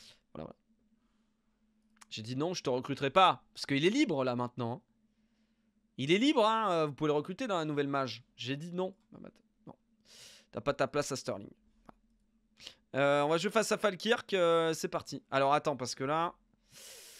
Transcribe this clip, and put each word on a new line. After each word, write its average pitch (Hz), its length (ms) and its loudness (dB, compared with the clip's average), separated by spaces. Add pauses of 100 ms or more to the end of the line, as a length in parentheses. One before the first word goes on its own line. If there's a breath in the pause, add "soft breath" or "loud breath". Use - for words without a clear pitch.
(340 loud breath)
Voilà, 80 100 -12
voilà. - 120 -16 (1500)
J'ai 110 120 -10
dit, 120 120 -8
non, 151 180 -2
je 170 100 -8
te 143 80 -2
recruterai 131 400 -2
pas. 185 340 4 (100)
Parce - 100 -12
qu'il 139 200 0
est 185 60 4
libre, 214 340 2
là, 127 100 0
maintenant, 120 380 -4
hein. 165 100 -12 (1160)
Il 139 120 2
est 196 60 6
libre, 269 280 4
hein, 220 240 2
euh, 160 160 2
vous 147 60 -4
pouvez 156 160 0
le 147 60 4
recruter 180 340 -4
dans 190 100 -2
la 160 60 -2
nouvelle 143 240 -2
mage. 135 360 -4 (120)
J'ai 127 200 -6
dit, 170 160 -12
non, 185 220 -4 (180)
Mamad, - 200 -18 (340)
non. - 80 -20 (800 loud breath)
T'as - 80 -10
pas 143 120 -2
ta 135 140 -2
place 143 240 -2
à 135 60 -4
Sterling. 101 340 -8 (1400 loud breath)
Euh, 143 280 4
on 143 60 2
va 165 80 4
jouer 180 140 0
face 214 220 2
à 208 60 2
Falkirk, 208 540 0
euh, 165 420 4
c'est 151 140 -6
parti. - 420 -8
Alors, 139 220 2
attends, 147 240 0
parce 120 180 -6
que 135 100 -8
là, 160 300 -2 (840 loud breath)